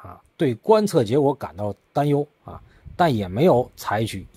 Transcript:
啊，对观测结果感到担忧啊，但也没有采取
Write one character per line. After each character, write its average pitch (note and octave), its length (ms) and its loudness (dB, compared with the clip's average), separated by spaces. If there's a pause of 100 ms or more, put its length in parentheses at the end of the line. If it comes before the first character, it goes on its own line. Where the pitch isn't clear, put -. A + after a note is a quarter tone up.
啊， - 180 -20 (160)
对 C3 200 0
观 G#3+ 320 2
测 D3+ 160 2
结 A2+ 160 0
果 C#3 120 2
感 - 240 -10
到 G2+ 180 -6 (200)
担 C#3+ 140 0
忧 C#3+ 180 0 (180)
啊， G#2 160 -18 (360)
但 E3 200 2
也 G2+ 120 -4
没 G#2 180 0
有 B2 300 4
采 G#2+ 280 -4
取 G2+ 220 -8 (120)